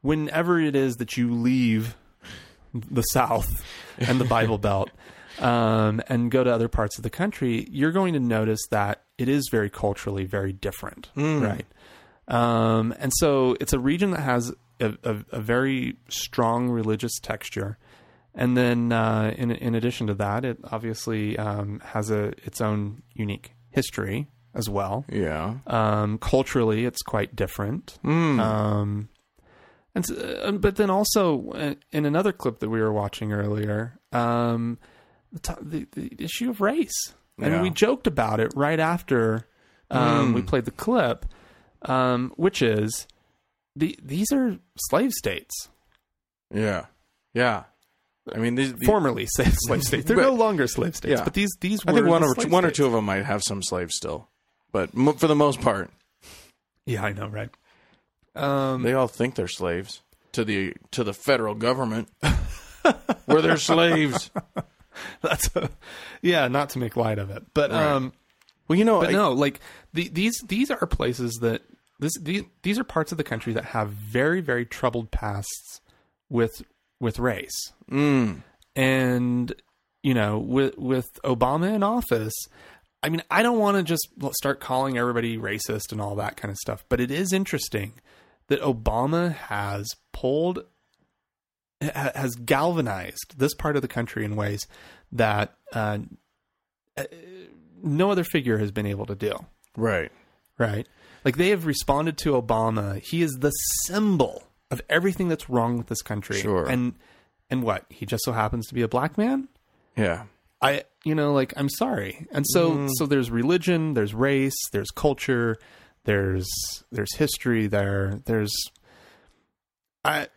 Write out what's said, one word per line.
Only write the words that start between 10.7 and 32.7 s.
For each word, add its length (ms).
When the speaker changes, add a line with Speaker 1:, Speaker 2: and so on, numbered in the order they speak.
Speaker 2:
Mm. 260
Speaker 1:
right? 240
Um, 680
and 180
so 440
it's 120
a 60
region 340
that 80
has 320
a, 220
a, 140
a 80
very 560
strong 600
religious 520
texture. 580
And 200
then, 360
uh, 440
in, 160
in 240
addition 320
to 60
that, 300
it 200
obviously, 760
um, 460
has 260
a, 180
its 160
own 420
unique 400
history 560
as 140
well. 400
Speaker 2:
Yeah. 500
Speaker 1:
Um, 500
culturally, 680
it's 180
quite 340
different. 680
Speaker 2:
Mm. 360
Speaker 1:
Um, 680
and 100
s-, 120
uh, 360
but 240
then 140
also, 600
uh, 240
in 140
another 260
clip 260
that 120